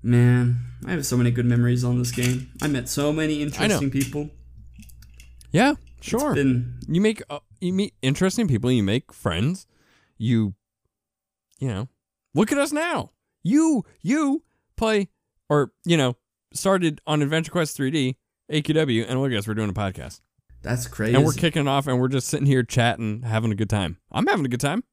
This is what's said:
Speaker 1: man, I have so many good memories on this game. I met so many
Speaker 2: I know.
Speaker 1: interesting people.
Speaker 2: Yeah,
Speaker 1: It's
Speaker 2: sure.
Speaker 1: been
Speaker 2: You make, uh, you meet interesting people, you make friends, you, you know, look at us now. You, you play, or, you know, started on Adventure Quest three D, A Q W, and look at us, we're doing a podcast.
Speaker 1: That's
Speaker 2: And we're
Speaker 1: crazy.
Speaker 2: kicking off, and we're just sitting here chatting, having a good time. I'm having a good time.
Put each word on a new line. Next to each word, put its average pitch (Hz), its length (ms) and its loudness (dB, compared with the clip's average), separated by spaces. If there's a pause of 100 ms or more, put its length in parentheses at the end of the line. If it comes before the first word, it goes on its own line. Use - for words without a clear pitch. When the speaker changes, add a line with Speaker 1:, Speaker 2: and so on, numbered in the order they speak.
Speaker 1:
man, 120 540 4 (280)
I 175 60 -6
have 160 140 -4
so 127 120 -2
many 120 140 2
good 120 140 0
memories 120 380 2
on 123 140 0
this 120 140 -2
game. 127 400 -4 (100)
I 156 60 -2
met 127 200 -2
so 147 240 -2
many 156 240 -2
Speaker 2:
I - 40 -6
know. 147 60 -2
Speaker 1:
interesting 151 460 0
people. 139 380 -4 (1200)
Speaker 2:
Yeah, 254 220 4 (240)
Speaker 1:
It's - 100 -16
Speaker 2:
sure. 262 280 0
Speaker 1:
been 127 520 0
Speaker 2:
You 165 140 2
make, 214 280 0
uh, 147 100 -8 (200)
you 180 140 -2
meet 196 280 -2
interesting 185 460 0
people, 123 240 0
you 120 120 4
make 107 280 0
friends, 110 540 -4 (520)
you, 110 360 0 (1040)
you 139 100 -4
know, 107 200 -6 (460)
look 202 160 2
at 285 60 0
us 285 140 0
now. 311 400 -4 (320)
You, 277 420 2 (160)
you 285 420 0 (320)
play, 214 340 0 (400)
or, 147 220 2 (140)
you 170 120 4
know, 127 180 2 (380)
started 180 540 0
on 151 140 2
Adventure 160 300 -2
Quest 165 240 -2
three 135 160 -2
D, 135 260 0 (320)
A 151 120 0
Q 151 140 -2
W, 131 320 2
and 127 140 -2
look 135 100 0
at 113 60 0
us, 98 100 -4
we're 110 80 -2
doing 107 140 -2
a 92 40 -4
podcast. 92 480 -6 (400)
Speaker 1:
That's 120 240 -4
Speaker 2:
And 120 320 0
we're 151 140 6
Speaker 1:
crazy. - 80 -4
Speaker 2:
kicking 151 280 0
off, 139 200 0
and 127 120 2
we're 127 100 2
just 131 180 -2
sitting 139 200 -2
here 131 160 4
chatting, 117 600 0
having 110 280 0
a 104 40 0
good 104 140 -4
time. 95 280 -2 (140)
I'm 214 160 0
having 202 180 0
a 127 40 -2
good 123 100 -2
time. 156 340 -2